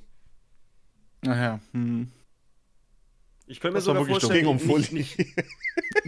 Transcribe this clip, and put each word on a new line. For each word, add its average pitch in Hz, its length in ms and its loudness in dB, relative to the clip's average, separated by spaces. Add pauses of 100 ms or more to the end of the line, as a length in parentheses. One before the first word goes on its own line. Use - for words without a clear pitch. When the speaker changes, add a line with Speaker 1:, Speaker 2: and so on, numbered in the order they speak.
(1300)
Speaker 1:
Ach 123 80 0
ja, 120 240 -2 (120)
hm. 120 400 -4 (1400)
Speaker 2:
Ich 123 120 -18
könnte 175 140 -2
mir 202 60 -2
Speaker 1:
Das 185 80 -2
war 143 80 4
Speaker 2:
sogar 143 120 2
Speaker 1:
wirklich 131 140 2
dumm. - 80 2
Speaker 2:
vorstellen, 156 300 4
Speaker 3:
Ging 156 100 0
um 151 80 4
Speaker 2:
nicht, 139 120 2
Speaker 3:
Fully. 160 100 -4
Speaker 2:
nicht - 180 -6 (920)